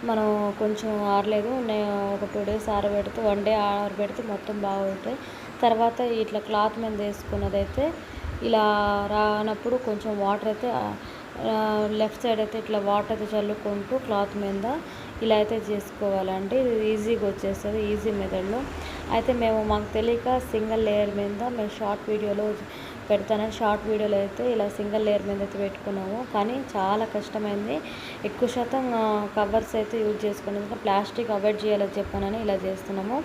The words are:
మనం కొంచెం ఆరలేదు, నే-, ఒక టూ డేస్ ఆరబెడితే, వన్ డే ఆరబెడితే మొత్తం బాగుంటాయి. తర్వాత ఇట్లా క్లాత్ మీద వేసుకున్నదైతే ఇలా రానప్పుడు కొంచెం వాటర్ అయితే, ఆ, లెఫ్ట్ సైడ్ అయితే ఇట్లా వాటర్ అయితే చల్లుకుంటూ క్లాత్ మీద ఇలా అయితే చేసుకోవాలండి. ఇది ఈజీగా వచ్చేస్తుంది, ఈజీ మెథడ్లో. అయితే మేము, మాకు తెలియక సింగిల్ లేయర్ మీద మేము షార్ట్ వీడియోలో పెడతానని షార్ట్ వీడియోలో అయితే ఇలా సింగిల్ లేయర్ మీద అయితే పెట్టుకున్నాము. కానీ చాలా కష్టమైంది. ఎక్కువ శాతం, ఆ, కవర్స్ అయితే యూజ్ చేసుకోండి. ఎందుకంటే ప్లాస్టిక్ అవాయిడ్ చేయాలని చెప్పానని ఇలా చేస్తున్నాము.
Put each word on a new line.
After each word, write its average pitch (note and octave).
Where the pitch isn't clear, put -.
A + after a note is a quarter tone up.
మనం G#3
కొంచెం G#3+
ఆరలేదు, G#3
నే-, G#3+
ఒక G3
టూ G#3
డేస్ G#3+
ఆరబెడితే, G3+
వన్ G3+
డే G#3+
ఆరబెడితే G3+
మొత్తం G#3
బాగుంటాయి. G3
తర్వాత A#3
ఇట్లా G#3+
క్లాత్ G#3+
మీద G#3+
వేసుకున్నదైతే G3+
ఇలా A3
రానప్పుడు G#3+
కొంచెం G#3+
వాటర్ G#3
అయితే, G#3+
ఆ, G#3+
లెఫ్ట్ G#3+
సైడ్ A3+
అయితే G#3+
ఇట్లా G#3+
వాటర్ G#3
అయితే G#3+
చల్లుకుంటూ G#3
క్లాత్ G3+
మీద G3
ఇలా A3
అయితే G#3+
చేసుకోవాలండి. G3
ఇది A3
ఈజీగా G#3+
వచ్చేస్తుంది, G#3
ఈజీ G#3
మెథడ్లో. G3
అయితే A3+
మేము, A3
మాకు G#3
తెలియక A#3
సింగిల్ A3
లేయర్ G#3
మీద G3+
మేము G#3
షార్ట్ G#3
వీడియోలో G#3
పెడతానని G#3
షార్ట్ G#3
వీడియోలో G#3
అయితే G3+
ఇలా G#3
సింగిల్ G#3
లేయర్ G#3
మీద G3+
అయితే G3
పెట్టుకున్నాము. G3
కానీ A#3
చాలా G3+
కష్టమైంది. G#3
ఎక్కువ A3
శాతం, B3
ఆ, G#3+
కవర్స్ G#3+
అయితే G#3+
యూజ్ G#3+
చేసుకోండి. G3+
ఎందుకంటే G3+
ప్లాస్టిక్ G#3
అవాయిడ్ G#3
చేయాలని G3+
చెప్పానని G3
ఇలా G#3
చేస్తున్నాము. F#3+